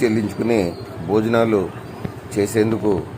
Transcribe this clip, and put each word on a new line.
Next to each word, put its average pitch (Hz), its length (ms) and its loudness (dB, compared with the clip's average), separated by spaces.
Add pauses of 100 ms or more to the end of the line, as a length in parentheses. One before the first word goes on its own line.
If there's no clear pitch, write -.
చెల్లించుకుని 110 560 2 (520)
భోజనాలు 110 500 4 (760)
చేసేందుకు 107 560 2 (260)